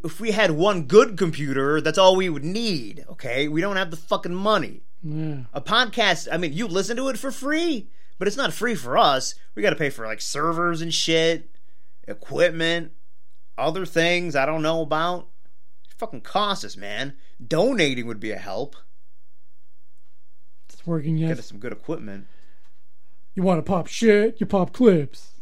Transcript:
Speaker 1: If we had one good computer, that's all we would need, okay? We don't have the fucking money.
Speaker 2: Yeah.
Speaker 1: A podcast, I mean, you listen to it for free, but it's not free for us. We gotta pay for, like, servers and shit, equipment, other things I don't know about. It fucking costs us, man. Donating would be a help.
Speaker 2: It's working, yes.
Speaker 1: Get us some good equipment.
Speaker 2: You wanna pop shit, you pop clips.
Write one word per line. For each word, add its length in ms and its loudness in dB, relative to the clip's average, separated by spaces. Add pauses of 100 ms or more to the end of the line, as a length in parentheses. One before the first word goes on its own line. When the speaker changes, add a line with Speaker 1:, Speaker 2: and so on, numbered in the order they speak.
Speaker 1:
If 160 -6
we 120 -2
had 200 4
one 360 2
good 300 8
computer, 640 0
that's 200 0
all 180 10
we 100 2
would 160 -2
need, 680 -4
okay? 360 -2
We 140 -2
don't 160 -2
have 140 -2
the 60 -6
fucking 360 -2
money. 480 0 (200)
Speaker 2:
Yeah. 420 -4 (100)
Speaker 1:
A 80 -4
podcast, 680 2
I 80 -2
mean, 140 -2
you 160 -2
listen 300 0
to 120 0
it 100 -4
for 120 -4
free, 560 -2 (300)
but 100 0
it's 80 -2
not 160 -2
free 240 -2
for 220 -2
us. 380 4 (200)
We 60 -4
gotta 160 4
pay 140 0
for, 140 -6
like, 160 -6
servers 600 0
and 120 -4
shit, 560 2 (580)
equipment, 840 0 (680)
other 280 0
things 500 2
I 120 4
don't 160 0
know 180 2
about. 460 0 (580)
It 140 -8
fucking 220 -6
costs 440 -2
us, 100 -8
man. 380 -6 (320)
Donating 640 6
would 120 -4
be 120 -4
a 80 -4
help. 360 -4 (1900)
Speaker 2:
It's 180 -6
working, 300 0
yes. 120 2
Speaker 1:
Get 100 0
us 80 -6
some 120 -6
good 140 -6
equipment. 520 -6 (1120)
Speaker 2:
You 80 0
wanna 180 4
pop 260 0
shit, 520 4
you 80 2
pop 260 2
clips. 560 4 (120)